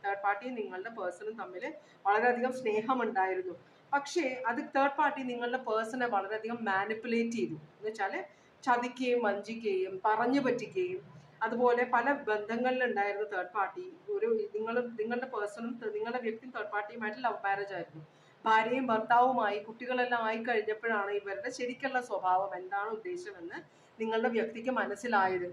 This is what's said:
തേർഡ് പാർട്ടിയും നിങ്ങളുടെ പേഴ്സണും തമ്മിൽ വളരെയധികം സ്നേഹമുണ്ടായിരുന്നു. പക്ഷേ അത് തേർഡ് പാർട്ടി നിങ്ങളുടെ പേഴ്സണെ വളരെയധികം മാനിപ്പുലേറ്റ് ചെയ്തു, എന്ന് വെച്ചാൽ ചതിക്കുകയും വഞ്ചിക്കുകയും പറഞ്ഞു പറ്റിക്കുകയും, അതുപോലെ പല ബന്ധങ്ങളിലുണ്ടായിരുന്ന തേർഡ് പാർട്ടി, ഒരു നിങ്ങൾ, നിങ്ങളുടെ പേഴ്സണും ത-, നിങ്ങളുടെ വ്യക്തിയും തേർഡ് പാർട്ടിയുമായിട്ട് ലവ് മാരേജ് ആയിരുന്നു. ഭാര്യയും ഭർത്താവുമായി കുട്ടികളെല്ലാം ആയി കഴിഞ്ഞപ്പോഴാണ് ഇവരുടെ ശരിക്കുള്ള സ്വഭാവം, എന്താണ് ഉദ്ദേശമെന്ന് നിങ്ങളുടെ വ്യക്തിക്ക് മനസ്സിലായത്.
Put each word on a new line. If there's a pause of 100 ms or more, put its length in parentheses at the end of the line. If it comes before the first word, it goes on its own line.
തേർഡ്
പാർട്ടിയും
നിങ്ങളുടെ
പേഴ്സണും
തമ്മിൽ (320)
വളരെയധികം
സ്നേഹമുണ്ടായിരുന്നു. (380)
പക്ഷേ
അത് (140)
തേർഡ്
പാർട്ടി
നിങ്ങളുടെ
പേഴ്സണെ
വളരെയധികം
മാനിപ്പുലേറ്റ്
ചെയ്തു,
എന്ന്
വെച്ചാൽ (380)
ചതിക്കുകയും
വഞ്ചിക്കുകയും
പറഞ്ഞു
പറ്റിക്കുകയും, (300)
അതുപോലെ (100)
പല
ബന്ധങ്ങളിലുണ്ടായിരുന്ന
തേർഡ്
പാർട്ടി, (160)
ഒരു
നിങ്ങൾ,
നിങ്ങളുടെ
പേഴ്സണും
ത-,
നിങ്ങളുടെ
വ്യക്തിയും
തേർഡ്
പാർട്ടിയുമായിട്ട്
ലവ്
മാരേജ്
ആയിരുന്നു. (420)
ഭാര്യയും
ഭർത്താവുമായി
കുട്ടികളെല്ലാം
ആയി
കഴിഞ്ഞപ്പോഴാണ്
ഇവരുടെ
ശരിക്കുള്ള
സ്വഭാവം,
എന്താണ്
ഉദ്ദേശമെന്ന് (440)
നിങ്ങളുടെ
വ്യക്തിക്ക്
മനസ്സിലായത്.